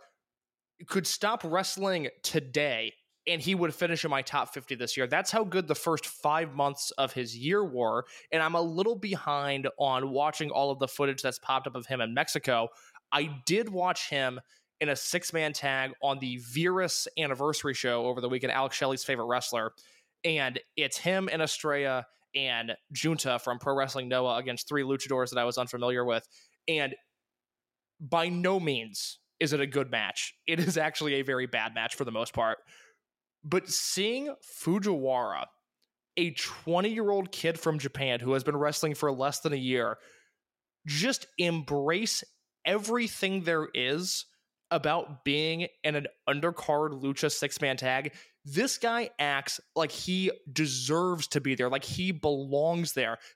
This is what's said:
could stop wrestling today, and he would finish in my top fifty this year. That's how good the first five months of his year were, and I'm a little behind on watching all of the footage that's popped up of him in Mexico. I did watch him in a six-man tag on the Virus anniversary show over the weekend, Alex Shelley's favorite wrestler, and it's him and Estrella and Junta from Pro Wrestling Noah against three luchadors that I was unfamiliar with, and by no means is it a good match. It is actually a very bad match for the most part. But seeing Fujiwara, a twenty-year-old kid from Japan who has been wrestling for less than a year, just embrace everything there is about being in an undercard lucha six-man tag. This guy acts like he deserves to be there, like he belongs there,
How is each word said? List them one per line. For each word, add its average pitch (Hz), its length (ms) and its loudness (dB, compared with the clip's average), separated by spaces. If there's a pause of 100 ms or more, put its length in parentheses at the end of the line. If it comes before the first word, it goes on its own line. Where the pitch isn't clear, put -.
(880)
could 185 200 2
stop 220 380 0
wrestling 180 640 0 (140)
today, 135 720 0 (320)
and 160 160 0
he 185 120 2
would 170 200 2
finish 165 300 0
in 156 60 0
my 135 120 0
top 127 320 -2
fifty 135 200 -8
this 117 220 -4
year. 131 100 2
That's 156 240 2
how 220 140 2
good 180 240 0
the 151 60 4
first 160 320 -2
five 151 480 0
months 143 380 0
of 135 200 0
his 120 240 -6
year 170 260 2
were, 123 440 2 (260)
and 160 100 4
I'm 160 120 2
a 170 80 4
little 185 340 0
behind 143 720 -2 (100)
on 135 320 2
watching 147 400 0
all 139 200 2
of 131 80 -2
the 131 100 0
footage 139 320 0
that's 131 180 -2
popped 131 280 -2
up 131 100 -8
of 120 100 -10
him 131 140 -2
in 113 140 -2
Mexico. 131 540 0 (440)
I 143 320 0
did 220 240 2
watch 180 400 0
him 131 320 -2 (400)
in 151 80 0
a 143 60 4
six-man 160 580 -2
tag 135 380 0 (100)
on 135 200 0
the 123 200 -4 (140)
Virus 180 540 2 (100)
anniversary 143 560 0
show 120 320 2
over 127 140 0
the 123 80 0
weekend, 127 240 0
Alex 135 240 0
Shelley's 135 260 0
favorite 120 240 0
wrestler, 120 460 0 (500)
and 139 380 0 (160)
it's 143 200 0
him 190 360 2
and 160 100 2
Estrella 143 640 0 (300)
and 120 400 -2 (160)
Junta 139 480 0
from 123 180 -2
Pro 139 160 0
Wrestling 131 320 0
Noah 127 320 2
against 127 300 -6
three 143 160 0
luchadors 131 460 0
that 123 100 0
I 120 40 4
was 120 140 0
unfamiliar 123 460 0
with, 117 240 0 (400)
and 143 260 0 (1080)
by 165 280 2
no 180 320 2
means 120 580 -4 (220)
is 151 120 2
it 147 80 2
a 139 60 2
good 135 240 0
match. 107 440 -2 (120)
It 165 120 0
is 170 180 2
actually 156 380 0
a 139 80 2
very 127 240 0
bad 117 260 -2
match 113 220 -4
for 139 100 -2
the 120 60 -6
most 113 220 -2
part. 113 260 0 (840)
But 180 240 0
seeing 233 640 0 (280)
Fujiwara, 131 840 2 (680)
a 175 160 2
twenty-year-old 202 960 0
kid 165 280 -2
from 156 200 0
Japan 135 420 0
who 127 120 2
has 135 100 2
been 147 140 0
wrestling 147 380 0
for 143 180 0
less 135 280 0
than 151 120 0
a 143 40 0
year, 127 420 0 (880)
just 160 400 0 (120)
embrace 165 840 0 (400)
everything 208 800 0
there 160 320 0
is 147 520 0 (440)
about 151 540 0
being 160 440 0 (140)
in 151 120 2
an 143 120 -2 (220)
undercard 147 720 0
lucha 139 320 0
six-man 139 440 -2
tag. 135 380 -2 (300)
This 180 320 0
guy 233 420 0
acts 143 420 0 (160)
like 160 160 2
he 185 400 0 (200)
deserves 151 760 0
to 147 120 2
be 131 140 0
there, 123 160 2
like 135 140 -2
he 185 280 -2
belongs 147 800 2
there, 117 260 0 (180)